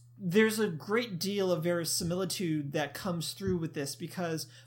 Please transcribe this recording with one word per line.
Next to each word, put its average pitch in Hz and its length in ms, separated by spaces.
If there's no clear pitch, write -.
there's 214 400
a 208 100
great 190 500
deal 190 340
of 160 100
verisimilitude 170 1080
that 147 220
comes 170 380
through 190 260
with 160 160
this, 139 200
because 165 520